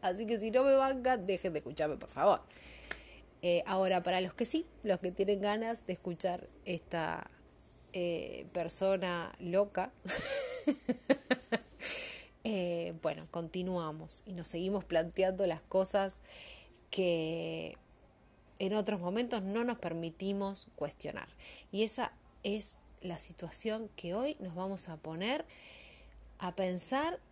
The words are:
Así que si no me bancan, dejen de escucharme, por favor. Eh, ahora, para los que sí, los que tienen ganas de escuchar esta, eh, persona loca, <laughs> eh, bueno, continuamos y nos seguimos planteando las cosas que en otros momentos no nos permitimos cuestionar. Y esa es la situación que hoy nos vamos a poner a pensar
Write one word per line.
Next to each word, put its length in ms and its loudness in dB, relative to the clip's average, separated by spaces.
Así 240 0
que 120 2
si 140 0
no 140 6
me 100 10
bancan, 500 4
dejen 280 0
de 60 0
escucharme, 360 0
por 140 -12
favor. 320 6
Eh, 240 4
ahora, 380 2
para 180 2
los 120 -4
que 120 -2
sí, 220 0
los 160 2
que 120 -2
tienen 300 2
ganas 460 -2
de 60 -2
escuchar 540 -2
esta, 640 -2
eh, 600 -2
persona 880 0
loca, 520 0
<laughs> 2500 -2
eh, 580 -2
bueno, 300 -2
continuamos 920 -4
y 80 -10
nos 140 -4
seguimos 360 0
planteando 640 2
las 140 0
cosas 540 2
que 840 0
en 160 2
otros 240 2
momentos 420 0
no 220 0
nos 160 -2
permitimos 960 -4
cuestionar. 540 -6
Y 120 2
esa 300 0
es 340 -4
la 160 -6
situación 800 -6
que 180 -6
hoy 260 -2
nos 140 -8
vamos 360 -4
a 80 -8
poner 480 -2
a 180 -6
pensar 640 2